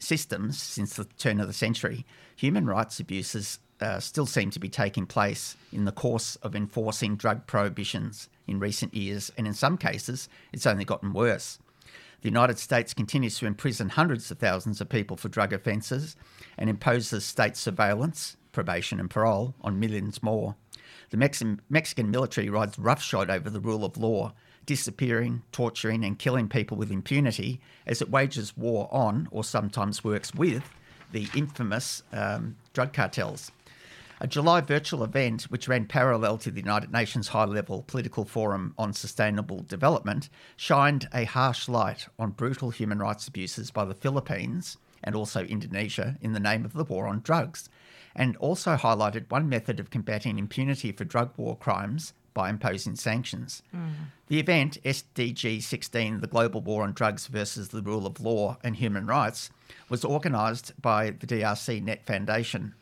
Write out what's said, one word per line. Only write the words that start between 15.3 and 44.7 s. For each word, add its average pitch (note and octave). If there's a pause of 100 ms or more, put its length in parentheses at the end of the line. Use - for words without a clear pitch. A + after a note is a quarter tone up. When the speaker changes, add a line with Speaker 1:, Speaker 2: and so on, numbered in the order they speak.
Speaker 1:
drug G2+
offences A#2 (420)
and G#2+
imposes A2
state -
surveillance, G#2+ (160)
probation F2+
and F#2
parole A2
on G2
millions G#2
more. G#2+ (540)
The -
Mex-, C#3 (280)
Mexican C3+
military A#2
rides G#2
roughshod A2
over F#2
the G#2
rule G#2+
of E2+
law, A2 (320)
disappearing, A#2+
torturing A2+
and G#2
killing B2
people G#2+
with G#2+
impunity B2 (280)
as -
it -
wages C3+
war A2+
on, B2+
or G#2+
sometimes G#2
works G#2
with, C#3 (480)
the G#2
infamous, C3 (100)
um, A2 (180)
drug C3
cartels. - (720)
A -
July E3
virtual C#3+
event, A2+
which -
ran B2
parallel A2+
to G#2
the G2
United G#2
Nations A2
High-Level G#2
Political A2
Forum G2+
on G#2+
Sustainable G#2
Development, A#2+ (300)
shined C#3+
a A#2+
harsh B2+
light A2+ (120)
on A2
brutal B2+
human G#2+
rights G#2
abuses F#2+
by G#2
the F#2+
Philippines C#3 (260)